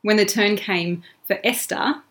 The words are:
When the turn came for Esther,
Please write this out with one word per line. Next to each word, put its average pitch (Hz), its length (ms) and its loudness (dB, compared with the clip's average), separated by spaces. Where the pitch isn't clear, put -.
When 214 140 4
the 208 80 4
turn 208 320 2
came 175 460 -4
for - 200 -4
Esther, - 680 -2